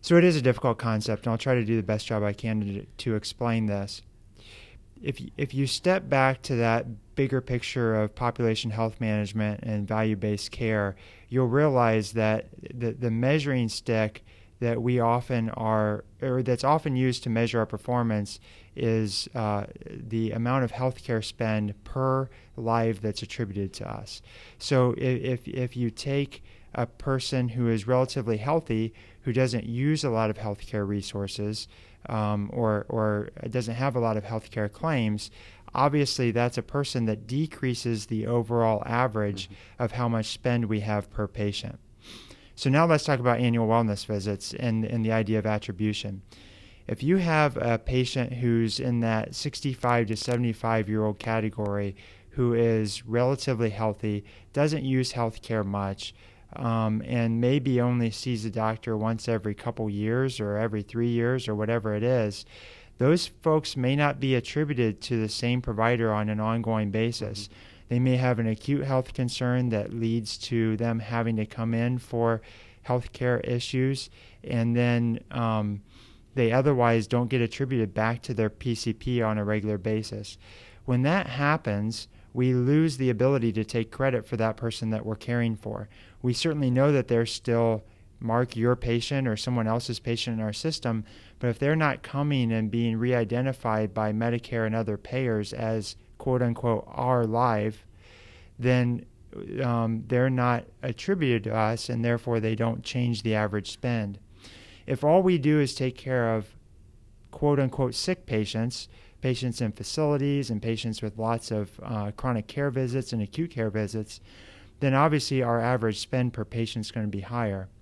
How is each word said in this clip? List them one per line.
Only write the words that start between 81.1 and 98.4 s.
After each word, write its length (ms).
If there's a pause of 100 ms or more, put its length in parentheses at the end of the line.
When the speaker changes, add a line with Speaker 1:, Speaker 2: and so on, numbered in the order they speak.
Speaker 1:
happens, 800 (260)
we 220
lose 420
the 140
ability 440
to 100
take 260
credit 340
for 120
that 200
person 340
that 140
we're 120
caring 400
for. 320 (340)
We 100
certainly 380
know 220
that 160
they're 180
still, 560 (380)
Mark, 340
your 220
patient 500
or 100
someone 300
else's 320
patient 400
in 60
our 80
system, 520 (360)
but 80
if 100
they're 160
not 300
coming 480
and 180
being 280
re-identified 920
by 200
Medicare 520
and 120
other 200
payers 560
as, 440 (220)
quote 240
unquote, 440
"our 380
live," 600 (720)